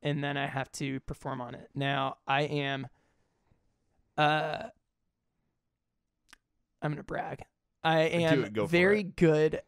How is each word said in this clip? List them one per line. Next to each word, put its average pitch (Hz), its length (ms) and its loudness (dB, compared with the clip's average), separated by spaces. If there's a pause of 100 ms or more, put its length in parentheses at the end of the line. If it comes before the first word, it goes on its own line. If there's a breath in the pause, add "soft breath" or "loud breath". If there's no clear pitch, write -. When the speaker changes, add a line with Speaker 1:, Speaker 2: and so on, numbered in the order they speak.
Speaker 1:
And 147 220 -2
then 143 120 -4
I 139 100 -4
have 135 260 -6
to 135 280 -6
perform 135 400 -8
on 123 140 -10
it. - 200 -18
Now, 139 520 -2
I 139 160 2
am, 139 460 -4 (1300)
uh, 151 520 0 (2250)
I'm 151 100 -4
gonna 147 100 -10
brag. 165 420 -8 (380)
I 160 260 4
Speaker 2:
Do 160 60 -2
Speaker 1:
am 160 300 2
Speaker 2:
it, 104 80 -10
go 104 140 0
for 156 40 -2
Speaker 1:
very 185 300 6
Speaker 2:
it. 190 160 -8
Speaker 1:
good 156 520 4